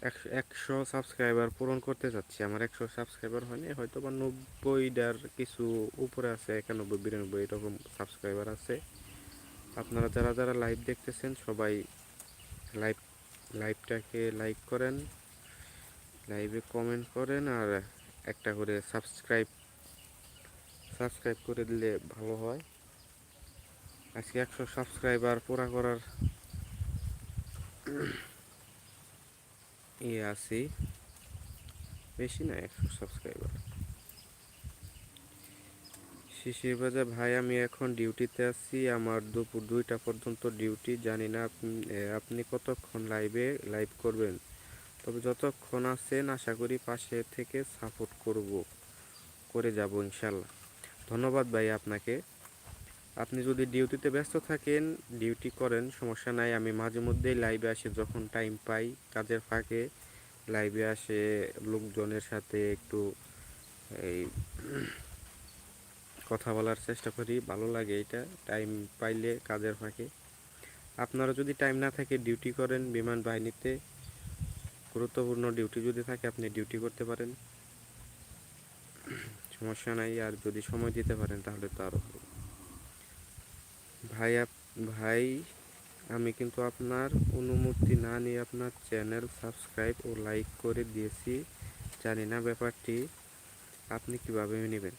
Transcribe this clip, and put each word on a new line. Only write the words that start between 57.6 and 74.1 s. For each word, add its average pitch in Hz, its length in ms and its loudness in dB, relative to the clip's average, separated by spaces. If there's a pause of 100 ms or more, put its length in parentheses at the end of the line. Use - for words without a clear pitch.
আসি, 113 200 0
যখন 110 380 -2
টাইম 110 380 0
পাই, 113 300 0 (180)
কাজের 113 260 2
ফাঁকে 113 500 0 (580)
লাইভে 107 380 4
আসে 107 640 2 (100)
লোকজনের 107 600 0
সাথে 104 500 0
একটু 101 420 0 (760)
এই 90 360 -2 (2000)
কথা 113 240 0
বলার 110 220 4 (100)
চেষ্টা 117 240 -2
করি, 120 300 0
ভালো 113 280 -2
লাগে 110 320 2
এটা, 117 260 -4 (200)
টাইম 107 420 -2 (120)
পাইলে 113 460 2
কাজের 107 300 0
ফাঁকে। 110 340 -6 (880)
আপনারা 131 360 2
যদি 139 200 2
টাইম 135 220 6
না 135 160 4
থাকে, 135 260 2
ডিউটি 117 340 2
করেন 127 400 2
বিমান 117 300 2
বাহিনীতে, 113 580 0 (1120)